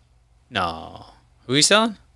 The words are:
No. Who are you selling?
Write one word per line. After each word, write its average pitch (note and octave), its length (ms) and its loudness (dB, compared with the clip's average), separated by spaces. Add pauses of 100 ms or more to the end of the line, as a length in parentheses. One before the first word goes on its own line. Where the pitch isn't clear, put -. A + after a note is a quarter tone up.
(500)
No. E2+ 540 -6 (420)
Who A#2 60 -4
are C3+ 40 0
you D3+ 60 4
selling? G#3+ 360 2 (180)